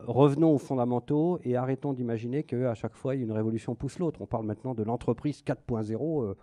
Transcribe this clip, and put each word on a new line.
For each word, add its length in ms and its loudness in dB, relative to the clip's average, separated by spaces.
revenons 480 6
aux 40 6
fondamentaux 840 0
et 120 0
arrêtons 380 -2
d'imaginer 500 -2
qu'à 300 0
chaque 220 -8
fois, 200 -4
une 160 -2
révolution 440 -2
pousse 240 -8
l'autre. 220 -2
On 40 -10
parle 200 -4
maintenant 300 -4
de 80 -2
l'entreprise 580 -2
quatre 200 -4
point 220 -2
zéro, 400 -2
euh, 200 -4